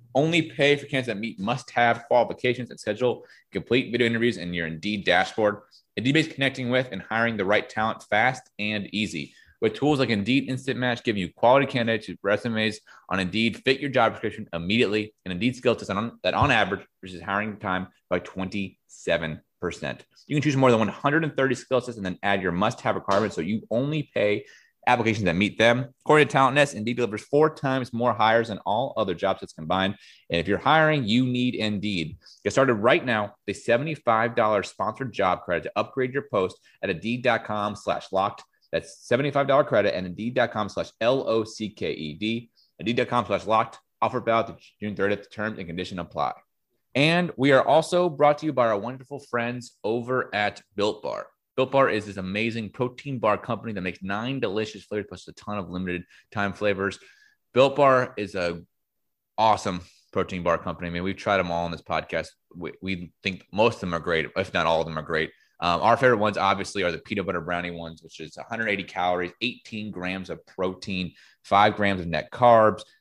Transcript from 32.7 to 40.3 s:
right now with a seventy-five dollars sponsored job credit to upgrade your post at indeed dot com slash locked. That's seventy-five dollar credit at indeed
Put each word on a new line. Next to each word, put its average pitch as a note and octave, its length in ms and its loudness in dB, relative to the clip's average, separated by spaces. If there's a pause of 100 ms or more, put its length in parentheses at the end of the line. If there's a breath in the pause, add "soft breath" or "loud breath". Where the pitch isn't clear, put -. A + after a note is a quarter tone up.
right B2 280 2
now G#2+ 300 -2 (120)
with G2 120 -4
a - 20 -20
seventy-five A#2+ 760 0
dollars G#2+ 360 2
sponsored A2 420 -6
job F#2 300 0
credit E2 220 -2
to - 120 -10
upgrade B2+ 380 -2
your C#3 160 -4
post F#2+ 280 0 (240 soft breath)
at G2 60 -4
indeed G#2 340 -4
dot A#2 220 0
com G#2 320 -4
slash - 340 -4
locked. F#2+ 320 -2 (300)
That's - 340 -6
seventy-five C#3 420 0
dollar C#3 160 4
credit G#2 320 2
at F#2 80 -6
indeed G2+ 300 -8